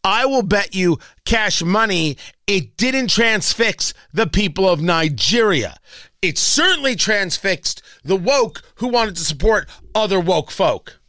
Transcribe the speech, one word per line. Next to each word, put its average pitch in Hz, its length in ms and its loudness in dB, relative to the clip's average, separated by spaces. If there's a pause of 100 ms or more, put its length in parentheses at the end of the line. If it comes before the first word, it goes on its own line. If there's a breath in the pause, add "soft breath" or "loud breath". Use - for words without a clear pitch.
I 220 220 0
will 262 160 2
bet 196 340 0
you 180 220 2 (260 loud breath)
cash 214 400 0
money 175 540 0 (280 loud breath)
it 190 300 -2
didn't 254 320 0
transfix 220 840 0 (180 soft breath)
the 170 160 0
people 190 400 0
of 165 140 2
Nigeria. 160 960 0 (440 loud breath)
It 175 160 -2
certainly 294 580 0
transfixed 196 880 -2 (220 loud breath)
the 190 140 0
woke 233 460 0 (120)
who 247 140 -4
wanted 226 260 0
to 165 80 -6
support 156 460 0 (260 loud breath)
other 196 240 2
woke 165 320 0
folk. 143 580 -2